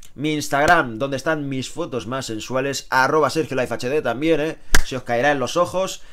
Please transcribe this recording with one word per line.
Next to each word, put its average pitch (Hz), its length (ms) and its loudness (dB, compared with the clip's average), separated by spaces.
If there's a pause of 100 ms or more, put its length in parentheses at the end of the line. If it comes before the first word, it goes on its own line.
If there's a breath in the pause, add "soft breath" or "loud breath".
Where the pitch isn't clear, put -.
(160)
mi 151 180 -2
Instagram, 147 640 2
donde 139 200 -2
están 151 300 -2
mis 131 220 -4
fotos 127 380 -6
más 131 180 -6
sensuales, 127 640 -4
arroba 135 400 4
Sergio 147 280 -2
Life 120 160 0
H 123 160 -4
D 151 120 0
también, 143 380 2
¿eh? 156 180 -4 (280 loud breath)
Se 131 120 -4
os 120 60 -10
caerá 123 280 2
en 143 80 0
los 123 160 -2
ojos. 180 460 -2 (120)